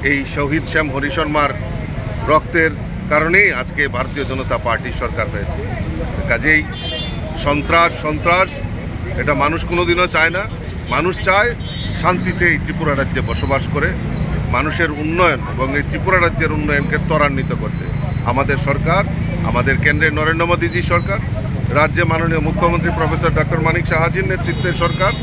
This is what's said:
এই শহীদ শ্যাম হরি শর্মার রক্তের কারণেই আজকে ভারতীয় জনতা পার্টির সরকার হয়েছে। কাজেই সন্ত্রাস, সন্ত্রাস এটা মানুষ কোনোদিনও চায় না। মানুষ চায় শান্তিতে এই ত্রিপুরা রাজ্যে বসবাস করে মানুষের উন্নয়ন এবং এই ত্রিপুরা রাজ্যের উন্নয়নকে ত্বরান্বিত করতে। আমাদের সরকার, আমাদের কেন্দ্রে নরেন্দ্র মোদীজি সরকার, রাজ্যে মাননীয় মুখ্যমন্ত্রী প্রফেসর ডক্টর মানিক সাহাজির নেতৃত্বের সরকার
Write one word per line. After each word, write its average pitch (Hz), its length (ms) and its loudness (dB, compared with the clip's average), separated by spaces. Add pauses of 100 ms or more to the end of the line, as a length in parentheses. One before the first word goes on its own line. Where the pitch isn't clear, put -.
এই 139 160 2 (160)
শহীদ 147 360 0
শ্যাম 156 180 2
হরি 139 280 -2
শর্মার 147 340 2 (760)
রক্তের 160 440 4 (380)
কারণেই 165 380 4 (140)
আজকে 147 260 -2
ভারতীয় 127 380 -2
জনতা 131 400 -2
পার্টির 120 360 -2
সরকার 117 320 -2
হয়েছে। 104 260 -4 (720)
কাজেই 143 320 2 (840)
সন্ত্রাস, 160 460 2 (100)
সন্ত্রাস 170 480 0 (720)
এটা 147 120 2
মানুষ 143 320 2
কোনোদিনও 175 420 2
চায় 165 220 4
না। 180 140 -2 (460)
মানুষ 160 260 0 (120)
চায় 208 220 4 (520)
শান্তিতে 180 440 0
এই 170 180 4
ত্রিপুরা 165 320 -2
রাজ্যে 135 260 0
বসবাস 131 420 0 (100)
করে 151 160 0 (640)
মানুষের 151 400 2
উন্নয়ন 160 480 2 (140)
এবং 131 140 -2 (100)
এই 143 120 0
ত্রিপুরা 185 300 0
রাজ্যের 165 320 2
উন্নয়নকে 147 460 0 (100)
ত্বরান্বিত 147 440 2 (100)
করতে। - 240 -4 (400)
আমাদের 139 320 2
সরকার, 160 460 2 (460)
আমাদের 120 340 2
কেন্দ্রে 147 280 4
নরেন্দ্র 160 400 0
মোদীজি 170 300 0
সরকার, - 380 0 (600)
রাজ্যে 156 240 2
মাননীয় 165 440 2
মুখ্যমন্ত্রী 170 500 2
প্রফেসর 160 420 0
ডক্টর 165 220 0
মানিক 160 260 2
সাহাজির 170 440 0
নেতৃত্বের 175 420 0
সরকার 180 500 2